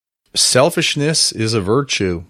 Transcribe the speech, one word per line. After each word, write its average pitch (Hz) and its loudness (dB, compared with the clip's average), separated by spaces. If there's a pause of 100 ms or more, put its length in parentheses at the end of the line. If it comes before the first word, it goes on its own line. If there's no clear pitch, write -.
(360)
"Selfishness 151 0
is 110 -2
a 110 0
virtue." 95 -2